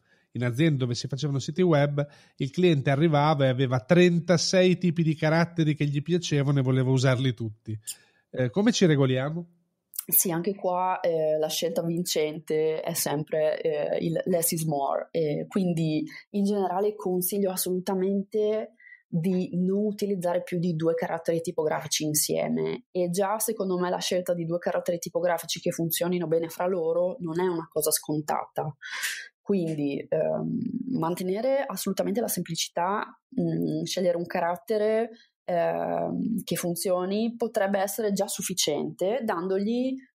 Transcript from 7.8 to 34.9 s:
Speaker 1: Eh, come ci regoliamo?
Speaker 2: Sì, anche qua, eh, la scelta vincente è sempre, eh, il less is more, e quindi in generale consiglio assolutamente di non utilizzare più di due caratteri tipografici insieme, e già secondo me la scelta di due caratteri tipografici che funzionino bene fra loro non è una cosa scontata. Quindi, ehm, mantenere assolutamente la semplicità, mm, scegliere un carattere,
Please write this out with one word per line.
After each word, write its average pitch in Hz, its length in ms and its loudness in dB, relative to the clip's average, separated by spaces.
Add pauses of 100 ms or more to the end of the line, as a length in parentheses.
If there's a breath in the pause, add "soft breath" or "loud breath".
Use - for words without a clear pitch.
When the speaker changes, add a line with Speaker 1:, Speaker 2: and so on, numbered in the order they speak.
Speaker 1:
Eh, 127 180 -2
come 214 220 2
ci - 160 4
regoliamo? 139 580 2 (600)
Speaker 2:
Sì, - 240 2
anche 175 240 -2
qua, 185 460 0
eh, 156 360 2
la 156 120 0
scelta 165 340 -2
vincente 156 1000 0
è 170 120 -4
sempre, 156 680 0
eh, 151 420 0
il 165 220 -2
less 170 260 0
is 165 140 -2
more, 143 460 -2
e 156 360 -2
quindi 160 560 0 (280 loud breath)
in 202 140 0
generale 202 500 0
consiglio 185 560 -2
assolutamente 196 1200 -2 (420 loud breath)
di 180 380 0
non 190 320 0
utilizzare 196 560 -2
più 175 160 -4
di 170 180 0
due 165 200 0
caratteri 165 440 -2
tipografici 156 640 -2
insieme, 156 880 0
e 175 220 0
già 196 260 0
secondo 196 400 -2
me 180 140 0
la 185 80 -2
scelta 180 340 -2
di 170 100 -4
due 165 140 -2
caratteri 175 400 -2
tipografici 170 640 -2
che 175 120 -2
funzionino 170 540 -2
bene 165 240 0
fra 180 160 -4
loro 175 540 0
non 165 200 -4
è 185 80 2
una 165 240 -2
cosa 156 200 0
scontata. 151 840 -4 (640 loud breath)
Quindi, 160 720 -2
ehm, 156 880 -2
mantenere 190 640 0
assolutamente 190 580 -2
la 214 60 0
semplicità, 180 760 -2 (360)
mm, 165 440 0
scegliere 175 340 0
un 175 80 -4
carattere, 214 840 0 (340 loud breath)